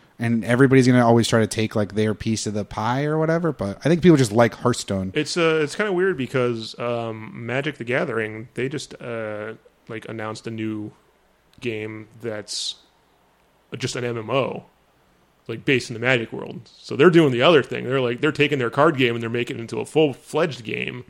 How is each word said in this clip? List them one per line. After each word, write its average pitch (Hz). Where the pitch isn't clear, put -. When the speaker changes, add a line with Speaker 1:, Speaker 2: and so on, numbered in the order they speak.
Speaker 1:
And 117
everybody's 123
gonna 123
always 117
try 117
to 107
take, 110
like, 104
their 107
piece 110
of 104
the 101
pie 120
or 151
whatever, 160
but 98
I 143
think 170
people 165
just 120
like 117
Hearthstone. 95
Speaker 2:
It's, 151
uh, 160
it's 143
kinda 208
weird 180
because, 123
um, 117
Magic: 135
The -
Gathering, 113
they 127
just, 147
uh, 110
like, 113
announced 110
a 123
new 110
game 110
that's 107
just 120
an 123
M 120
M 110
O, 120
like, 117
based 135
in 120
the 110
Magic 120
world. 110
So -
they're 156
doing 160
the 120
other 151
thing. 123
They're, 131
like, 123
they're 147
taking 143
their 117
card 147
game 123
and 117
they're 113
making 123
it -
into 117
a 117
full-fledged 143
game. 123